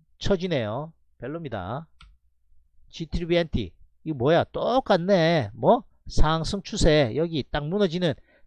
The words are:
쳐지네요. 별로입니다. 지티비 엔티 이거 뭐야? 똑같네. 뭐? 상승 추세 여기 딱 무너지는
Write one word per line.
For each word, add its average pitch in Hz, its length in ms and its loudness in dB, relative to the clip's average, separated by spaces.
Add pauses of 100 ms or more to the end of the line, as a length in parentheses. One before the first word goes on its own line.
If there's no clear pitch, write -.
(200)
쳐지네요. 160 760 -2 (260)
별로입니다. 127 680 -8 (1040)
지티비 165 460 -4
엔티 156 380 -2 (300)
이거 156 140 -6
뭐야? 147 280 4
똑같네. 170 1080 0
뭐? 143 300 2 (240)
상승 160 540 2
추세 151 540 2
여기 160 340 -2
딱 147 180 -6
무너지는 175 460 -2 (340)